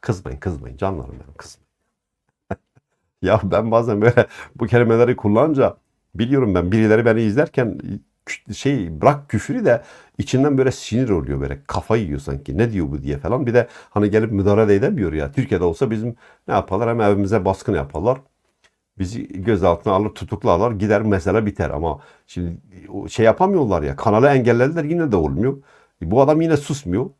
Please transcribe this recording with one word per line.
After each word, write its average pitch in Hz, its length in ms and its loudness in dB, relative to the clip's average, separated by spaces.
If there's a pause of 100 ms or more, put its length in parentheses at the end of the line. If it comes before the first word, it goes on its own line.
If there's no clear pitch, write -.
Kızmayın, 80 380 -8
kızmayın. 69 380 -8
Canlarım 80 340 -6
benim, 69 260 -20
kızmayın. - 340 -20
<laughs> - 0 - (1500)
Ya 104 220 2
ben 101 280 0
bazen 117 300 2
böyle 113 260 4 (280)
bu 127 100 -4
kelimeleri 120 500 4
kullanınca 120 600 2 (380)
biliyorum 120 400 0
ben 87 160 0
birileri 110 340 4
beni 113 160 4
izlerken 113 580 -2 (460)
kü-, - 280 -12
şey 90 480 -4
bırak 143 280 2
küfürü 220 360 -2
de 120 160 4 (360)
içinden 135 400 2
böyle 131 140 2
sinir 120 380 -4
oluyor 71 320 -2
böyle. 69 260 -6
Kafayı 110 360 -2
yiyor 71 160 -6
sanki. 71 380 -8
"Ne 117 140 2
diyor 82 200 -4
bu?" 71 120 -8
diye 69 140 -4
falan. 117 300 -4
Bir 113 60 -2
de 117 140 4 (220)
hani 104 200 0
gelip 110 220 0
müdahale 104 360 2
de 101 80 6
edemiyor 101 380 0
ya. 73 180 -4
Türkiye'de 131 320 -2
olsa 90 280 0
bizim 113 240 -6 (320)
ne - 60 -4
yaparlar? 107 360 -2
Hem 117 120 -2
evimize 101 440 0
baskın 95 300 -2
yaparlar. 85 420 -2 (840)
Bizi 95 440 -8
gözaltına 92 500 2
alır, 104 160 2
tutuklarlar, 104 640 -2
gider 107 300 0
mesele 101 440 0
biter. 101 240 -4
Ama 76 300 -4 (280)
şimdi 87 300 -8 (320)
o 98 180 -10
şey 110 180 0
yapamıyorlar 113 580 2
ya, 69 120 -4
kanalı 113 320 2
engellediler 131 560 2
yine 160 280 -2
de 104 40 2
olmuyor. 87 420 0 (460)
E, 80 80 -4
bu 123 100 4
adam 151 200 4
yine 160 160 2
susmuyor. 135 520 -4 (100)